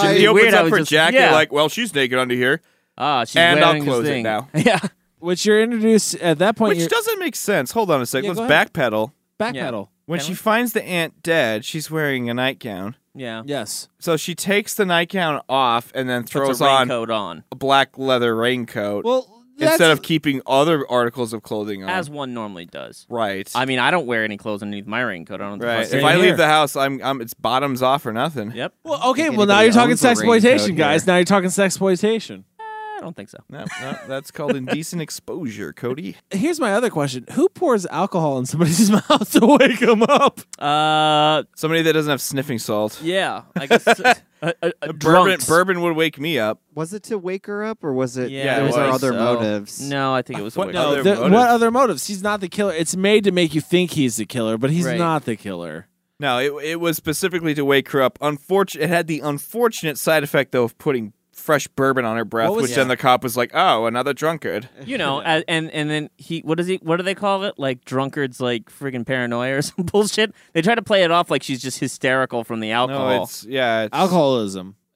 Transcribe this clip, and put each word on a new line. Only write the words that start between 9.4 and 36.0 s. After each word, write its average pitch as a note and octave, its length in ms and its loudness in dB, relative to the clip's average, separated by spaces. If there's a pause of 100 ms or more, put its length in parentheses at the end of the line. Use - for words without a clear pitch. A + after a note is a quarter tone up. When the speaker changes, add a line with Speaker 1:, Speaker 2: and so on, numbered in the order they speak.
Speaker 2:
When E3 120 -4
Speaker 3:
Can C#3 60 -6
Speaker 2:
she E3+ 60 -6
Speaker 3:
we? F#3 40 -6
Speaker 2:
finds A3 380 0
the G#3+ 100 -2
aunt E3 400 -6
dead, B2+ 400 0
she's D3+ 280 -10
wearing C#3+ 380 -4
a A#2 40 -4
nightgown. A#2 600 -6 (200)
Speaker 3:
Yeah. A2+ 300 -12
Speaker 4:
Yes. C#3 420 -10 (120)
Speaker 2:
So E3 180 -2
she F3 180 -6
takes G3+ 380 -2
the G#3+ 120 0
nightgown E3+ 640 -2
off B2 480 0
and C3 140 -4
then B2 140 -2
Speaker 3:
Puts - 80 -14
a - 20 -16
Speaker 2:
throws C3+ 280 0
on C3+ 280 4
Speaker 3:
raincoat A2+ 220 -4
on. F#2 400 -6
Speaker 2:
a - 40 -14
black C3+ 440 0
leather A#2+ 360 0
raincoat A2+ 720 -4
Speaker 4:
Well, B3 380 -2 (140)
Speaker 2:
instead - 220 4
Speaker 4:
that's D#3+ 200 6
Speaker 2:
of - 20 -12
keeping D3 460 -2
other C#3+ 420 2
articles A#2+ 440 -2
of G#2+ 100 -10
clothing G#2 400 -8
on. F#2 60 -8
Speaker 3:
As F3+ 200 -6
one C#3+ 240 -10
normally G2+ 320 -12
does. C2 440 -16
Speaker 2:
Right. G2+ 460 -4
Speaker 3:
I B2+ 100 -2
mean, C3 140 -2
I B2+ 120 2
don't E3 160 -2
wear A#2 160 -2
any G#2+ 140 -6
clothes G#2 260 -8
underneath G2+ 240 -10
my A2 140 -6
raincoat. F#2+ 380 -8
I G2+ 80 -10
don't G2+ 120 -12
know A#2 80 -6
Speaker 2:
Right. A2+ 140 -2
Speaker 3:
if A2+ 40 -2
Speaker 2:
If - 60 -6
Speaker 4:
Same C#3 140 0
Speaker 2:
I D#3+ 100 6
leave F3+ 100 4
Speaker 4:
here. F3 120 4
Speaker 2:
the D#3+ 100 4
house, D3+ 280 2
I'm, C#3 280 -2
I'm, C3 180 -4
it's A2+ 140 -12
bottoms B2+ 480 -2
off C3 240 2
or A2+ 40 -6
nothing. A#2+ 400 -4
Speaker 3:
Yep. C3+ 220 -8 (100)
Speaker 4:
Well, C#4+ 280 -2
okay, D4 160 0
Speaker 1:
If C4+ 80 -2
Speaker 4:
well, G#3 120 4
now G3+ 120 6
Speaker 1:
anybody A3 80 8
Speaker 4:
you're A#3 60 6
talking A#3+ 180 6
Speaker 1:
owns A#3+ 120 0
a C4 40 6
Speaker 4:
sexploitation, A3+ 520 6 (100)
Speaker 1:
raincoat E3 80 -2
Speaker 4:
guys. D#3 280 2
Speaker 1:
here. F#3 80 4
Speaker 4:
Now F3 40 6
you're F3+ 80 4
talking F#3 240 2
sexploitation. F#3+ 960 0 (160)
Speaker 3:
I G#4+ 440 -10
don't E3+ 120 -14
think G2+ 140 -16
so. - 100 -20 (100)
Speaker 2:
No, - 160 -14 (160)
no, C3+ 160 -10 (100)
that's C3+ 220 -10
called C#3+ 260 -4
indecent D3+ 460 -6
<laughs> D3+ 60 -8
exposure, A2 680 -10
Cody. D3+ 440 -8 (120)